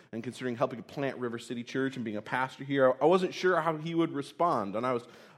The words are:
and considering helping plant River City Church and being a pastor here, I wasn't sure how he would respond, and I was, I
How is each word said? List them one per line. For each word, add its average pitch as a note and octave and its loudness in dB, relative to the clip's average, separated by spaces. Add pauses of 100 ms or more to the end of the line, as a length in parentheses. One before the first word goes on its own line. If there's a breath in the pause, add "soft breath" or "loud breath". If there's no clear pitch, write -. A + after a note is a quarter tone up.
(120 loud breath)
and A2 -6
considering B2 -6
helping B2 -2
plant C#3 -6
River A#2 -6
City A#2 -8
Church C3 -2
and B2 -6
being G#2 -6
a G2+ -8
pastor C3 -4
here, C3+ 6
I D3 6
wasn't F3+ 4
sure F3+ 2
how D#3+ 0
he D#3+ -6
would E3 2
respond, C#3 0
and A2+ -2
I B2+ 2
was, A#2+ -2
I - -20 (320 loud breath)